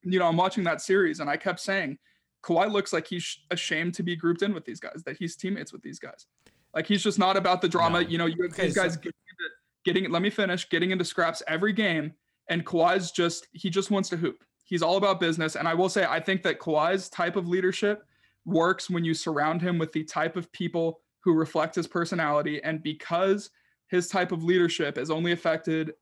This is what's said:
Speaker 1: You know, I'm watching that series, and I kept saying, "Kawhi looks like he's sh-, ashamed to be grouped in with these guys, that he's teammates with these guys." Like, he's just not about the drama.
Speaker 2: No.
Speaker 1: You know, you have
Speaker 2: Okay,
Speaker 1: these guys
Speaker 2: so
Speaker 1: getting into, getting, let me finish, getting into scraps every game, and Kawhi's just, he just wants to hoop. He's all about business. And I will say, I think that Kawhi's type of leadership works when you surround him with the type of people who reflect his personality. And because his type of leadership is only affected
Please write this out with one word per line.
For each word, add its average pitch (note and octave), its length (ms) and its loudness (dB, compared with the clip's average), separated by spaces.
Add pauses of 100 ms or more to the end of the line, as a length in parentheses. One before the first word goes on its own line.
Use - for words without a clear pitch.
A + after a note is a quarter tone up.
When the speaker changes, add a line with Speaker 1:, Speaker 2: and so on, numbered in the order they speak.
Speaker 1:
You F#3 160 2
know, F3 80 4
I'm E3 100 4
watching F#3 280 2
that D#3 140 0
series, F3+ 400 2
and C#3+ 100 -4
I C#3+ 60 2
kept F3+ 240 -4
saying, F3 380 -4 (460)
"Kawhi F#3 280 2
looks G3 220 0
like D#3+ 140 -2
he's F3 160 -6
sh-, - 160 -10 (120)
ashamed E3+ 440 -2
to F3+ 80 -6
be F3 120 -2
grouped E3+ 260 0
in G3+ 120 0
with D#3+ 100 -6
these F3 160 -12
guys, - 260 -12
that E3+ 120 -8
he's E3+ 180 -6
teammates F#3+ 380 -6
with D#3 80 -18
these - 180 -14
guys." - 280 -18 (460)
Like, E3+ 120 -2
he's G#3 180 0
just G3+ 160 0
not F#3+ 160 4
about F#3 260 2
the F#3+ 60 2
drama. F3 340 2
Speaker 2:
No. E3 60 0
Speaker 1:
You E3 120 -2
know, E3+ 80 2
you E3+ 160 -2
have E3+ 100 -4
Speaker 2:
Okay, F#3 140 0
Speaker 1:
these - 80 0
guys F3+ 180 2
Speaker 2:
so D#3+ 60 -8
Speaker 1:
getting - 200 -12 (120)
into, E3 180 -10 (340)
getting, F3+ 280 0
let E3+ 100 0
me G#3 80 2
finish, F#3 400 -2
getting F3 220 0
into F3+ 120 -2
scraps E3 440 -2
every F3+ 260 0
game, E3 400 0 (340)
and E3 160 -2
Kawhi's F3 480 2
just, E3+ 420 -2
he E3+ 180 -6
just F#3+ 180 -2
wants G3 200 2
to F3 80 -4
hoop. D#3+ 260 -4 (200)
He's E3 200 -2
all F3 140 4
about G3 220 2
business. E3 360 0
And D#3+ 120 -2
I E3 60 2
will F3+ 160 2
say, F#3 160 2
I D3+ 140 0
think F#3+ 240 -2
that E3+ 160 0
Kawhi's E3+ 500 0
type F3 260 -2
of F3+ 120 -2
leadership F#3+ 560 0 (420)
works E3+ 440 2
when E3+ 140 0
you D#3+ 100 0
surround D#3 480 0
him F3 180 0
with D#3+ 140 -2
the D#3 100 -2
type E3 320 -4
of F3 160 -8
people E3 480 -2 (220)
who F3 120 4
reflect D#3+ 400 2
his E3 140 -2
personality. D3+ 760 0
And D#3 200 -4
because F#3 680 0 (380)
his F3+ 220 0
type F3+ 220 0
of D#3+ 120 -2
leadership E3+ 540 2
is C#3 120 -4
only E3 220 0
affected D#3+ 720 0